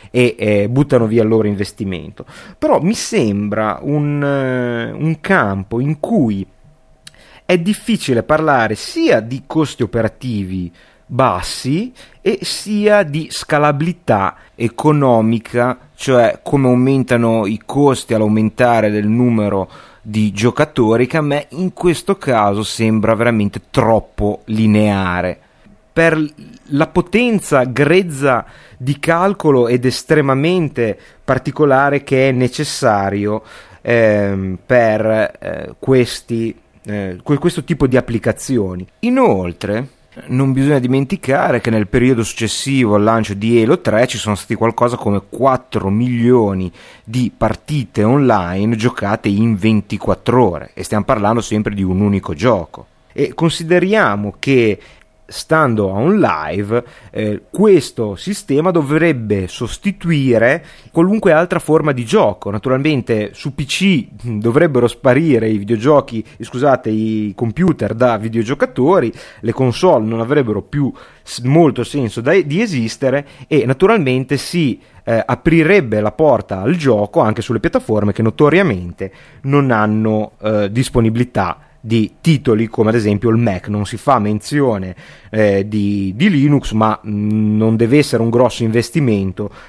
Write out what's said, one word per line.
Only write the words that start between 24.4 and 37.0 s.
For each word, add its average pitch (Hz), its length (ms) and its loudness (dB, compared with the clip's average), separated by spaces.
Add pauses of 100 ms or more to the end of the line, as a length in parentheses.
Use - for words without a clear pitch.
lineare. 104 920 0 (540)
Per 165 260 0
l-, 151 160 -4 (340)
la 143 200 0
potenza 185 800 0
grezza 143 800 0 (320)
di 131 200 -4
calcolo 165 680 2
ed 123 160 0
estremamente 139 1120 0 (280)
particolare 139 760 2
che 135 260 2
è - 20 0
necessario, 107 1120 -2 (380)
ehm, 101 840 0
per, 110 400 2 (340)
eh, - 380 -10
questi, 117 800 0 (300)
eh, 98 360 -8